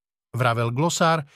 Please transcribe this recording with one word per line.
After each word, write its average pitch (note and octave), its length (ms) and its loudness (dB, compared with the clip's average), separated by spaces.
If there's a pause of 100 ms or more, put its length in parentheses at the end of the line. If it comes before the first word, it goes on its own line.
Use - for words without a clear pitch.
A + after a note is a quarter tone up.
(380)
vravel A#2 320 0
Glosár, D#3+ 560 0 (100)